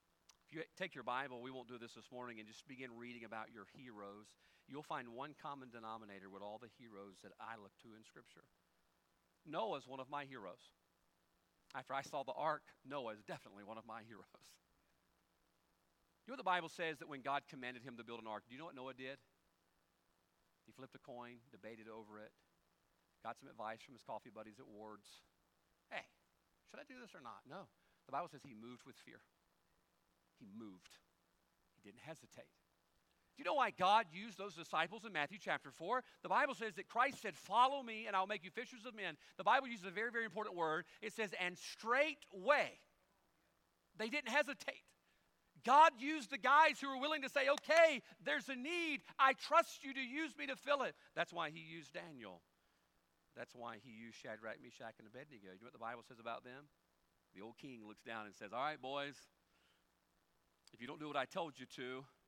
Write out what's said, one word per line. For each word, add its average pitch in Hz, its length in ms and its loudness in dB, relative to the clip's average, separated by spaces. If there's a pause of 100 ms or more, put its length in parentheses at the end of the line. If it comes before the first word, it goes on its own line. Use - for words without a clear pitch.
(540)
You 170 80 -6 (160)
take 185 160 -4
your 135 100 -8
Bible, 123 380 -2
we 127 80 -6
won't 127 180 -10
do 120 140 -12
this 120 160 -14
this 113 160 -18
morning, 123 240 -8
and 107 100 -12
just - 200 -20
begin 127 260 -12
reading 120 320 -12
about 110 240 -8
your 107 240 -14
heroes. 104 640 -14 (320)
You'll 147 160 -10
find 131 240 -4
one 135 240 -10
common 135 400 -12
denominator 110 560 -10
with 98 160 -12
all 107 160 -10
the 117 160 -16
heroes 101 480 -16
that 92 160 -16
I 113 160 -10
look 98 240 -16
to 110 160 -20
in 110 80 -20
Scripture. - 400 -20 (1040)
Noah's 156 400 -2
one 131 100 -8
of 131 140 -10
my 143 160 -4
heroes. 104 320 -10 (1120)
After 131 240 -4
I 139 80 -2
saw 143 160 -4
the 123 160 -4
ark, 151 240 2 (240)
Noah 127 320 -6
is 107 80 -18
definitely 104 400 -12
one 110 160 -10
of 117 80 -16
my 110 160 -10
heroes. 104 400 -18 (1800)
You - 80 -18
know 269 80 -8
what 233 80 -6
the 185 80 4
Bible 165 160 2
says 160 320 -4
that 160 80 -12
when 135 160 -8
God 139 240 0
commanded 127 320 -10
him 123 160 -12
to 117 80 -10
build 117 160 -10
an 110 80 -10
ark, 104 160 -6
do 117 80 -18
you 135 80 -12
know 165 80 -12
what 139 80 -16
Noah 131 160 -10
did? 131 240 -10 (1500)
He - 20 -20
flipped 131 220 -16
a - 80 -18
coin, 120 480 -12
debated 110 400 -14
over 107 320 -12
it, 110 80 -16 (960)
got 117 160 -6
some 139 80 -16
advice 113 320 -6
from 123 160 -20
his - 80 -20
coffee 117 240 -8
buddies 107 320 -14
at 135 80 -18
Ward's. 107 400 -14 (800)
"Hey, 233 160 -6 (640)
should - 100 -14
I - 60 -12
do 254 160 -18
this 202 160 -18
or 139 80 -16
not?" 107 240 -12
No. 170 160 -12 (400)
The 131 80 -14
Bible 160 160 -2
says 143 160 -18
he 135 80 -16
moved 117 320 -14
with 127 160 -20
fear. 120 240 -20 (1120)
He 113 80 -16 (100)
moved. 101 400 -14 (800)
He - 60 -20
didn't 104 200 -18
hesitate. 131 500 -16 (840)
Do 277 60 -12
you - 40 -4
know 349 80 4
why 247 180 6
God 196 400 8
used 196 260 -10
those 190 180 -6
disciples 170 500 2
in 208 80 -10
Matthew 156 260 0
chapter 151 320 -2
four? 214 320 0 (180)
The 180 60 -6
Bible 254 280 4
says 214 200 -4
that 190 140 -10
Christ 240 320 4
said, 185 160 -4
"Follow 262 460 6
me 226 240 -6
and 202 80 2
I'll 190 120 4
make 202 160 -2
you 185 80 -12
fishers 240 340 -8
of 233 100 -10
men." 180 200 -4 (220)
The 185 60 -4
Bible 262 240 8
uses 214 180 -6
a 190 60 -6
very, 226 200 -2
very 226 140 0
important 202 300 -4
word. 165 300 2 (160)
It 214 120 -6
says, 214 260 -2
"And 180 180 0
straightway." 240 1200 2 (1120)
They 220 140 -2
didn't 254 200 -2
hesitate. 262 540 0 (800)
God 294 380 12
used 285 280 0
the 269 80 -2
guys 285 440 10
who 277 80 -2
were 269 80 0
willing 294 240 2
to 262 80 -2
say, 269 180 4
"Okay, 302 540 8 (180)
there's 269 300 0
a 269 60 -2
need. 311 480 0 (140)
I 269 160 10
trust - 500 4
you 269 100 -6
to 262 80 -2
use 262 340 -2
me 285 120 -6
to 262 100 -2
fill 285 240 2
it." 175 120 0 (200)
That's 170 180 0
why 165 200 -2
he 165 80 -10
used 160 340 -12
Daniel. 127 480 -10 (920)
That's 120 200 -10
why 117 220 -8
he 120 140 -16
used 110 260 -14
Shadrach, 110 440 -8
Meshach, 117 360 -14
and 110 100 -18
Abednego. 113 460 -16
You 95 60 -18
know 113 80 -18
what 135 60 -20
the 113 60 -16
Bible 113 240 -8
says 117 160 -20
about 113 240 -8
them? 135 240 -16 (680)
The 92 80 -16
old 117 160 -12
king 120 300 -14
looks 107 160 -16
down 113 220 -8
and 98 100 -14
says, 101 160 -12
"All 123 100 -2
right, 147 200 -2
boys, 139 480 -6 (1400)
if 110 100 -16
you 120 60 -8
don't 151 120 -8
do 151 80 -6
what 147 80 -2
I 131 100 4
told 165 320 -4
you 127 80 -12
to, 131 400 -8 (220)